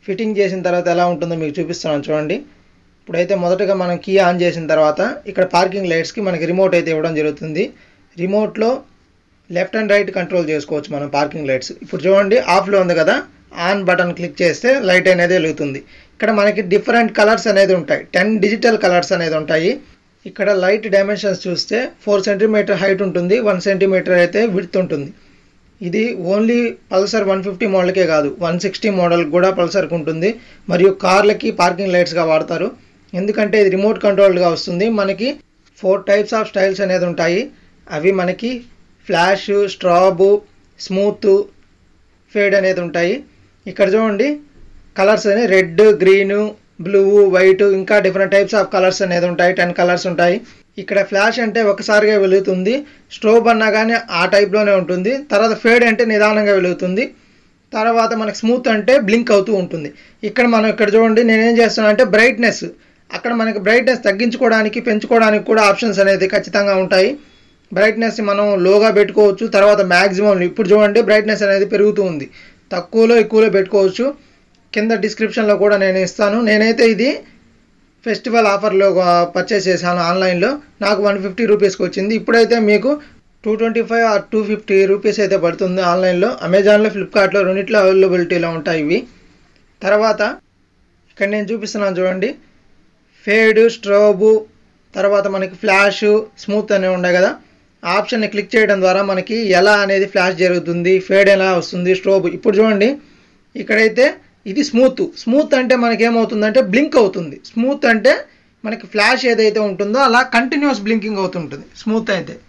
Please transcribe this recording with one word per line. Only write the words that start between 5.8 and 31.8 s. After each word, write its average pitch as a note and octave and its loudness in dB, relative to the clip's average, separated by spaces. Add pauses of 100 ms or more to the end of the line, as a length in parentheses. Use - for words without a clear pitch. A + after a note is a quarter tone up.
లైట్స్కి E3 -6
మనకి E3 -4
రిమోట్ F#3 2
అయితే E3 -4
ఇవ్వడం D#3+ -4
జరుగుతుంది. D#3 -4 (580)
రిమోట్లో G#3+ -2 (840)
left F3+ -4
and G#3 -4
right G3 -2
కంట్రోల్ F3 -2
చేసుకోవచ్చు D3 -6
మనం C#3+ -8
పార్కింగ్ D3 -4
లైట్స్. C3 -6 (120)
ఇప్పుడు E3 -8
చూడండి, G3 2 (200)
ఆఫ్లో G3 0
ఉంది F3 0
కదా, F#3+ 2 (500)
on G3 0
బటన్ F3 0
క్లిక్ E3+ -10
చేస్తే F3+ 0 (180)
లైట్ F3+ 2
అనేది F3 2
వెలుగుతుంది. D3+ -4 (340)
ఇక్కడ G#3+ -2
మనకి G3+ 0 (100)
డిఫరెంట్ A3+ 0
కలర్స్ A3 2
అనేది G3 4
ఉంటాయి, D3 -4 (120)
టెన్ F#3+ 0 (100)
డిజిటల్ A3 0
కలర్స్ F3+ 0
అనేది D#3+ -2
ఉంటాయి. D#3+ -2 (600)
ఇక్కడ F#3+ -4 (160)
లైట్ G#3 0
డైమెన్షన్స్ G3 0
చూస్తే F3+ -4 (260)
ఫోర్ G3+ 0
సెంటీమీటర్ G3+ 0
హైట్ G3 0
ఉంటుంది, F3 -2 (100)
వన్ F#3+ 0
సెంటీమీటర్ F#3 0
అయితే F3 0 (160)
విడ్త్ F3+ -6
ఉంటుంది. D3+ -6 (800)
ఇది G#3 -2 (320)
only A3+ 0 (340)
పల్సర్ G3+ 0
వన్ F#3+ -2
ఫిఫ్టీ G3+ -4
మోడల్కే F#3 0
కాదు, D3 0 (140)
వన్ E3+ -2
సిక్స్టీ G#3 -4
మోడల్ E3+ 0 (120)
కూడా F3+ 2 (100)
పల్సర్కి E3+ -2
ఉంటుంది. D#3+ -4 (400)
మరియు F3+ 4 (160)
కార్లకి G3+ 2 (120)
పార్కింగ్ F3+ -2